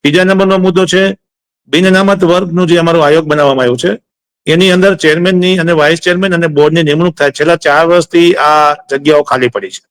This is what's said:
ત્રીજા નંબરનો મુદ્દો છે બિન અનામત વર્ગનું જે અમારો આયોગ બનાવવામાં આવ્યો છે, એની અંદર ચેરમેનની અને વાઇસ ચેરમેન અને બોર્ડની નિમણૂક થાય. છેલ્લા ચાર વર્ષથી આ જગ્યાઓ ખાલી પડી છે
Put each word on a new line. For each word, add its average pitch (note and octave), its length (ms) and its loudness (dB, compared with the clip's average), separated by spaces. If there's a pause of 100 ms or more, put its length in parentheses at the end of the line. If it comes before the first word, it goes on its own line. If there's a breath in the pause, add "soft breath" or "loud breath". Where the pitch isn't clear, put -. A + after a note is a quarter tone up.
ત્રીજા D#3+ 220 0
નંબરનો F#3+ 340 0
મુદ્દો F#3 280 0
છે G3 320 -2 (480)
બિન F3 200 0
અનામત G3 380 2
વર્ગનું F3 440 0
જે F3 80 2
અમારો E3 240 0
આયોગ D#3 240 2
બનાવવામાં C#3 420 0
આવ્યો B2 100 -2
છે, F#3+ 240 -4 (460)
એની F3 240 2
અંદર F#3 240 2
ચેરમેનની F3+ 640 0
અને E3+ 140 -2
વાઇસ D#3 280 0
ચેરમેન F3+ 340 -2
અને E3+ 120 -2
બોર્ડની D3+ 360 0
નિમણૂક D#3 340 -2
થાય. C#3+ 140 0
છેલ્લા E3 260 -2
ચાર D#3 300 0
વર્ષથી E3+ 480 2
આ D3 400 2
જગ્યાઓ D3 480 -2
ખાલી B2+ 260 -4
પડી G2 220 -8
છે - 200 -20